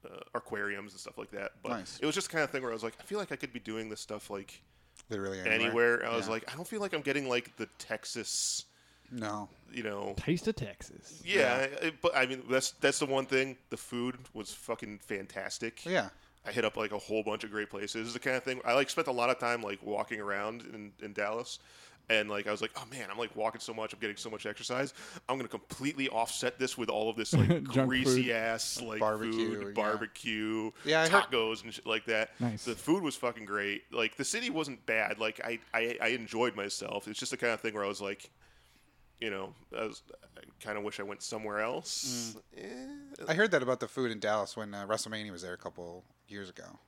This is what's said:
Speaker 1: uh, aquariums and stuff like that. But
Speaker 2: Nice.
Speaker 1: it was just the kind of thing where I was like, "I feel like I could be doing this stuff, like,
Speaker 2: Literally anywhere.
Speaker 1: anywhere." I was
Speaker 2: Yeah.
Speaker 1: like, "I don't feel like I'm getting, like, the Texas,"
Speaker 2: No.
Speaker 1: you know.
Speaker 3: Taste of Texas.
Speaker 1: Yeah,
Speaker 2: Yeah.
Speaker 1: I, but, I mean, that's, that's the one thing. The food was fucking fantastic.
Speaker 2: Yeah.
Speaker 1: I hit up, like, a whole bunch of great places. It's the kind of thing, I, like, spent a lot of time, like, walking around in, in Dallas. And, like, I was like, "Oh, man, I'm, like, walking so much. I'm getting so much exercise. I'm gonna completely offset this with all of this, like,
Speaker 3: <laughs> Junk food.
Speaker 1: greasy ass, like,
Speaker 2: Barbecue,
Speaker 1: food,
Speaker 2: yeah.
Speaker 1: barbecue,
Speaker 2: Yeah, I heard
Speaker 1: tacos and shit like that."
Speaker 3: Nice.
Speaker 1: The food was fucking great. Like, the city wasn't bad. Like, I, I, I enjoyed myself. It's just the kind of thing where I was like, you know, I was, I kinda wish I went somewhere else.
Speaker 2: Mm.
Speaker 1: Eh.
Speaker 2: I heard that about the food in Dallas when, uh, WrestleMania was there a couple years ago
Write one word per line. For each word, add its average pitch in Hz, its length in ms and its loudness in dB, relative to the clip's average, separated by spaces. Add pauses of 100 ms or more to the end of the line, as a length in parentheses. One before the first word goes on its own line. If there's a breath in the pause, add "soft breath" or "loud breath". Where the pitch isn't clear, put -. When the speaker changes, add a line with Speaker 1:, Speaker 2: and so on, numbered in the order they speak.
Speaker 1:
uh, - 140 -14 (160)
aquariums 104 580 -4
and 95 80 -16
stuff - 180 -12
like 107 140 -8
that. 101 200 -6 (100)
But - 80 -4
Speaker 2:
Nice. 107 300 -6
Speaker 1:
it 143 60 2
was 151 80 2
just 196 140 -2
the - 40 -8
kind 156 120 4
of 131 60 -2
thing 135 120 -2
where 123 80 -2
I 113 40 0
was 110 80 -6
like, 113 180 -4
"I - 20 -16
feel 202 160 -6
like 190 140 -4
I 139 40 -4
could 131 160 -8
be 120 80 -8
doing 110 280 -4
this 107 120 -8
stuff, - 300 -8
like, 98 320 -8 (480 soft breath)
Speaker 2:
Literally 98 300 -2
anywhere. 110 200 4
Speaker 1:
anywhere." 117 460 6
I 117 100 2
was 107 100 0
Speaker 2:
Yeah. 110 60 0
Speaker 1:
like, 113 200 -2
"I 139 40 -8
don't 170 120 -8
feel 214 120 -4
like 196 140 0
I'm 151 80 0
getting, 139 260 2
like, 123 280 0
the 110 100 -2 (120)
Texas," - 880 -2 (460 soft breath)
Speaker 2:
No. 107 380 -4 (240)
Speaker 1:
you 123 100 -4
know. 101 340 -2
Speaker 3:
Taste - 320 0
of 220 80 0
Texas. - 680 -10
Speaker 1:
Yeah, 135 460 4
Speaker 2:
Yeah. 143 180 -2
Speaker 1:
I, 160 120 0
but, 170 160 2
I 127 100 6
mean, 131 220 -2
that's, 131 240 4
that's - 260 4
the 147 80 2
one 135 200 2
thing. 135 320 2 (120)
The 113 60 -4
food 123 420 -4 (140)
was 107 200 -8
fucking 107 480 -6
fantastic. 101 840 -4
Speaker 2:
Yeah. 160 240 2 (380 soft breath)
Speaker 1:
I 110 60 -8
hit 117 120 4
up, 110 120 2
like, 110 160 0
a 104 60 -2
whole 107 240 0
bunch 107 220 -2
of 110 60 -8
great 104 200 -2
places. 104 380 -4
It's 117 60 -6
the 123 60 -4
kind 131 160 2
of 123 60 0
thing, 127 220 -2
I, 120 100 6
like, 135 160 6
spent 160 180 2
a 135 40 2
lot 123 180 4
of 123 80 4
time, 120 240 2
like, 101 200 -4
walking 107 380 -2
around 104 420 -2 (100)
in, 104 200 -10 (100)
in 104 100 -8
Dallas. 107 460 -2 (520 loud breath)
And, 107 180 6
like, 104 180 -2
I 104 40 0
was 104 100 0
like, 110 160 -2
"Oh, - 140 -8
man, 120 200 -8
I'm, 101 60 -6
like, 110 180 -2
walking 110 280 0
so 117 100 -6
much. 110 220 -4
I'm 101 40 -18
getting 104 200 -2
so - 100 -6
much 110 160 -8
exercise. 123 480 -2 (340 loud breath)
I'm 135 120 0
gonna 120 100 -4
completely 135 640 -2
offset - 480 0
this 127 180 0
with 113 140 -2
all 107 180 2
of 110 80 -2
this, 110 160 0
like, 110 160 8
Speaker 3:
<laughs> - 0 -
Junk 139 240 2
food. 131 160 4
Speaker 1:
greasy 127 420 6
ass, 113 520 2
like, 110 180 -2
Speaker 2:
Barbecue, 110 320 4
Speaker 1:
food, 107 360 0
Speaker 2:
yeah. 101 40 -8
Speaker 1:
barbecue, 107 1000 0 (140)
Speaker 2:
Yeah, 156 160 6
I 160 80 6
heard 180 220 8
Speaker 1:
tacos 113 340 2
and 95 80 -10
shit - 140 -10
like 110 180 0
that." 110 340 2
Speaker 3:
Nice. 117 280 -2
Speaker 1:
The 117 80 0
food 165 280 4
was 147 140 0
fucking 113 300 -2
great. 101 440 0
Like, 113 260 0
the - 100 -2
city 233 240 -2
wasn't 156 340 -4
bad. 107 340 2
Like, 110 240 0
I, 117 160 -2 (140)
I, 117 260 2
I 113 100 4
enjoyed 117 460 2
myself. 104 540 -4
It's 107 100 -6
just - 120 -4
the 127 80 -4
kind 117 160 4
of - 80 -4
thing 113 100 -2
where 104 140 0
I - 20 2
was 101 140 -4
like, 101 280 -6 (880 soft breath)
you 110 120 -2
know, 98 240 -6 (200)
I 113 120 -2
was, 110 160 -10 (340)
I - 60 -18 (180)
kinda 104 220 -4
wish 104 180 -4
I 98 40 -4
went 101 180 -8
somewhere 107 380 -2
else. 123 760 -2 (180)
Speaker 2:
Mm. - 80 -12
Speaker 1:
Eh. 269 680 -12
Speaker 2:
I 160 40 2
heard 202 200 4
that 147 100 6
about 127 180 2
the 117 80 -4
food 127 220 0
in 107 100 -6
Dallas 104 380 2
when, 104 160 -6
uh, 101 120 -6
WrestleMania 107 460 -2
was 85 80 -10
there 90 140 -6
a - 20 -10
couple 87 480 -10 (240)
years 101 220 -10
ago - 380 -16